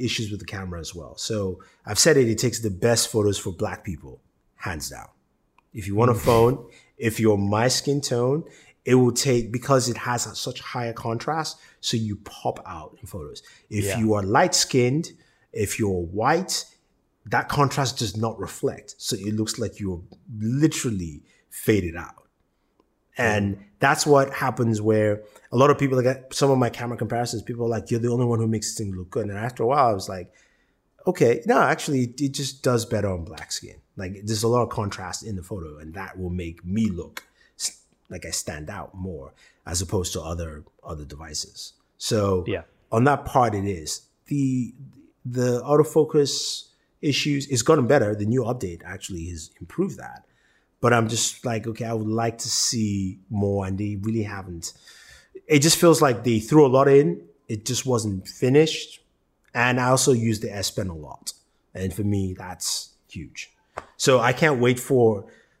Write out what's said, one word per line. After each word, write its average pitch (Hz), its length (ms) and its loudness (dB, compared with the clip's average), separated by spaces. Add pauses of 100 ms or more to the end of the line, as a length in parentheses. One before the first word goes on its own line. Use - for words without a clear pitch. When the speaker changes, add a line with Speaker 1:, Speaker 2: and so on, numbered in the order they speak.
Speaker 1:
issues 110 280 -4
with 101 80 -10
the - 60 -16
camera 92 340 -10
as 78 120 -12
well. 80 240 -16
So 98 440 -6 (260)
I've 107 140 -2
said 156 160 6
it, 127 120 6
it 110 100 0
takes 123 200 0
the 113 120 -4
best 113 420 2
photos 104 260 2
for 98 140 -8
black 92 320 -6
people, 67 360 -12 (360)
hands 80 340 -10
down. 64 160 -16 (680)
If 98 140 -10
you 98 80 -4
want 120 160 4
a 117 40 2
Speaker 2:
Mm. 107 40 0 (100)
Speaker 1:
phone, 117 380 4 (320)
if 117 220 -2
you're 107 180 4
my 104 300 2
skin 143 320 0
tone, 131 420 0 (420)
it 123 120 4
will 123 160 6
take, 120 400 0
because 123 360 2
it 113 100 -4
has 123 280 -4
a, 107 80 -14
such - 260 -8
higher 117 320 -6
contrast, 135 640 -4 (240)
so - 160 -2
you 107 200 -4
pop - 500 -8
out 82 340 -14
in - 60 -20
photos. 73 380 -14 (240)
If 104 160 -2
Speaker 2:
Yeah. 98 160 -2
Speaker 1:
you 110 140 4
are 101 100 2
light 151 320 2
skinned, 131 560 0 (400)
if - 260 -4
you're 98 240 0 (180)
white, 160 440 0 (640)
that 117 220 0
contrast 139 500 0
does 110 180 -4
not 113 240 -4
reflect. - 580 -8
So - 160 -6
it 104 200 -4
looks 107 260 -4
like 101 180 -6
you're 92 240 -6 (380)
literally 110 840 -2 (260)
faded 92 460 0
out. 85 220 -14 (1040)
And 104 380 0
Speaker 2:
Mm. - 40 -16 (200)
Speaker 1:
that's 139 260 2
what 139 260 6
happens 117 480 -2
where 107 420 2 (300)
a 123 40 -2
lot 135 120 8
of 143 100 4
people, 131 220 2
like, 127 320 -2
some 139 180 2
of 131 80 4
my 120 120 2
camera 120 260 -8
comparisons, 117 460 -4
people 120 240 -6
are - 20 0
like, 110 220 -4
"You're 117 100 0
the 120 80 0
only 123 160 2
one 117 140 2
who 113 80 2
makes 110 220 -2
this - 100 -8
thing 101 160 -6
look 90 160 -10
good." 104 180 -4
And 98 80 -8
after 120 260 -6
a 117 40 4
while, 131 220 4
I 113 40 4
was 95 160 -4
like, 92 240 -10 (720)
"Okay, 139 380 4
no, 247 140 4
actually, 135 600 2
it 139 140 -2
just 135 300 -8
does 120 240 2
better 101 220 -2
on 87 160 -4
black - 280 -14
skin." - 240 -12 (200)
Like, 98 280 -10
there's 107 200 -2
a 113 40 2
lot 120 140 4
of 110 80 -2
contrast 98 540 -8
in 104 120 -8
the 87 60 -10
photo, 82 360 -12
and 80 160 -16
that 95 240 -12
will 90 120 -6
make 85 340 -8
me 104 240 0
look 85 360 -10 (340)
s-, - 200 -10 (300)
like 90 160 -12
I 82 60 -12
stand 78 400 -8
out 101 240 -14
more 87 400 -12 (320)
as 90 160 -4
opposed 90 320 -4
to 87 80 -8
other, 80 420 -8 (180)
other 78 220 -12
devices. - 680 -12 (240)
So 98 480 0
Speaker 2:
Yeah. 90 160 -4 (300)
Speaker 1:
on 117 120 4
that 147 220 2
part, 120 280 2
it 98 120 -2
is. 82 360 -6 (260)
The, 131 440 -2 (540)
the 123 360 0
autofocus 147 1080 2 (340)
issues, 143 460 0
it's 120 140 0
gotten 151 240 6
better. 113 280 4
The 104 100 -2
new 120 200 2
update 101 400 -6
actually 90 420 -10
has 85 240 -12 (100)
improved 131 380 -6
that. 62 260 -18 (560)
But 120 140 4
I'm 113 160 4
just - 340 -4
like, 113 220 -4
"Okay, 113 180 -8
I 113 80 -6
would 110 160 -4
like 113 300 -2
to 123 100 -8
see 101 720 -2 (100)
more," 101 380 -2
and 95 100 -4
they 104 240 -6
really 110 220 -2
haven't. 92 500 -12 (760)
It 151 120 6
just 160 180 6
feels 165 240 8
like 123 240 2
they 113 160 4
threw 151 240 8
a 127 140 6
lot 139 100 6
in. 139 340 6 (260)
It 110 180 -8
just 123 180 -2
wasn't 107 420 -2
finished. - 720 2 (520)
And 123 260 2
I 127 120 2
also 131 220 6
use 113 280 2
the 113 100 -6
S 101 200 -6
Pen 95 180 -6
a 85 80 -8
lot. - 380 -14 (400)
And 92 180 -4
for 107 100 -6
me, 98 300 0
that's - 600 -8 (140)
huge. - 440 -14 (460)
So 127 220 6
I 120 120 4
can't 151 260 2
wait 123 220 2
for, 113 460 2 (340)